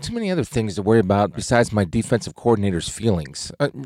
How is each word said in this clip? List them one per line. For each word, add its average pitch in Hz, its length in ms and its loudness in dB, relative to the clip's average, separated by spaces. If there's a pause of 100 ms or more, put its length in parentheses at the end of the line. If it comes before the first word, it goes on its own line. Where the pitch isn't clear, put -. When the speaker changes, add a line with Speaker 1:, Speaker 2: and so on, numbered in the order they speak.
Speaker 1:
too 143 120 -8
many 226 180 -4
other 170 140 0
things 107 320 -2
to 101 60 -4
worry 110 180 6
about 101 300 2
Speaker 2:
Right. - 60 -14
Speaker 1:
besides 120 360 2
my 107 120 2
defensive 104 520 -2
coordinator's 101 520 0
feelings. 87 680 -4
I 143 120 -2 (160)